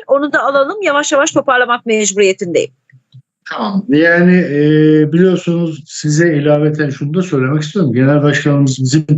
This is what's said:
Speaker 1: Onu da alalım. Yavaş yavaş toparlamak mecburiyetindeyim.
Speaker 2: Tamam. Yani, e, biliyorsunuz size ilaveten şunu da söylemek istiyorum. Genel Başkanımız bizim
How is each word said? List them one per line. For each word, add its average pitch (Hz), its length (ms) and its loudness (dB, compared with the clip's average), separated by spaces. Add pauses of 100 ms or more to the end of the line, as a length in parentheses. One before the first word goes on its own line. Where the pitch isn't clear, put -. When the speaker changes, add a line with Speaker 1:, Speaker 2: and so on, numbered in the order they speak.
Speaker 1:
Onu 277 260 -4
da 294 100 -2
alalım. 277 400 -2
Yavaş 294 300 -2
yavaş 294 200 0
toparlamak 247 540 -2
mecburiyetindeyim. 190 840 -2 (800)
Speaker 2:
Tamam. - 380 -4
Yani, 170 500 4
e, 151 760 2
biliyorsunuz 170 720 0
size 151 500 0
ilaveten 147 540 0
şunu 143 240 -8
da 185 80 0
söylemek 143 400 -2
istiyorum. 151 300 -2
Genel 135 300 2
Başkanımız 143 600 0
bizim 143 240 0 (120)